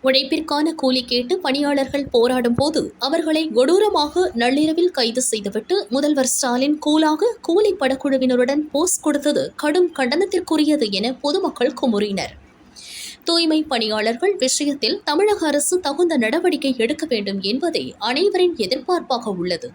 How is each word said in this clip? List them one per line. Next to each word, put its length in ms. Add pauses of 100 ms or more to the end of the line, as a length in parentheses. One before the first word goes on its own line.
உழைப்பிற்கான 720
கூலி 300
கேட்டு 340
பணியாளர்கள் 720
போராடும் 440
போது 440
அவர்களை 500
கொடூரமாக 840
நள்ளிரவில் 560
கைது 320
செய்துவிட்டு 540 (140)
முதல்வர் 360
ஸ்டாலின் 520
கூலாக 640
கூலி 320
படக்குழுவினருடன் 960
போஸ் 300
கொடுத்தது 560
கடும் 380
கண்டனத்திற்குரியது 960
என 220
பொதுமக்கள் 680
குமுறினர். 540 (920)
தூய்மை 380
பணியாளர்கள் 760
விஷயத்தில் 680
தமிழக 420
அரசு 340
தகுந்த 360
நடவடிக்கை 640
எடுக்க 280
வேண்டும் 340
என்பதே 440 (140)
அனைவரின் 580
எதிர்பார்ப்பாக 800
உள்ளது. 380